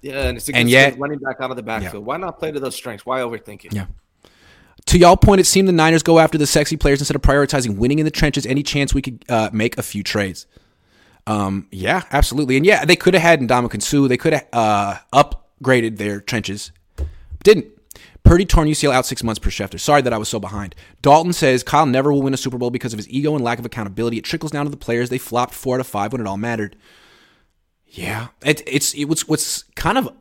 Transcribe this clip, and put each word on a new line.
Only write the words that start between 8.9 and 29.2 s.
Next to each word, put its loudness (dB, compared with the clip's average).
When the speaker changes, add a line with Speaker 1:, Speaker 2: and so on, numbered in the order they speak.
Speaker 2:
we 0
could, -12
uh, 0
make -2
a -6
few -8
trades? -6
Um, -4
yeah, -4
absolutely. 0
And 2
yeah, 4
they 4
could 2
have 4
had 4
Ndamukong -2
Suh. 2
They 0
could 0
have, -4
uh, 0
upgraded 0
their -6
trenches. -8
Didn't. 6
Purdy 8
torn 2
U 2
C -2
L 2
out 2
six -8
months -4
per -2
Schefter. -8
Sorry 4
that 0
I -4
was -8
so -6
behind. -10
Dalton 6
says, 2
"Kyle 2
never 2
will 2
win -2
a -4
Super -6
Bowl -2
because -6
of -8
his -12
ego -2
and -2
lack -2
of -12
accountability. -6
It -10
trickles -8
down -4
to -6
the -12
players. -4
They -6
flopped -4
four -4
out -2
of -6
five -4
when -6
it -6
all -6
mattered." -6
Yeah, -10
it, -2
it's, -4
it, -6
what's, -4